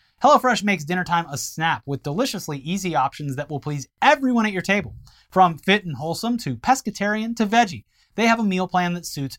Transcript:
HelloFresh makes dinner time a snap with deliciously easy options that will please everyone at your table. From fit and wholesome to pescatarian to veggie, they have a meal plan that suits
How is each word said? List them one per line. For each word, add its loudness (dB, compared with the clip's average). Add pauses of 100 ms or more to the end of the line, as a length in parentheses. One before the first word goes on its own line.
(220)
HelloFresh 4
makes 0
dinner -2
time 0
a -8
snap -4
with -6
deliciously -4
easy -4
options -2
that -8
will -6
please -6 (140)
everyone 4
at -2
your -4
table. -2 (360)
From 4
fit 2
and -6
wholesome -2
to -4
pescatarian -2
to 0
veggie, 0 (300)
they 2
have 4
a 0
meal 0
plan 0
that -8
suits -8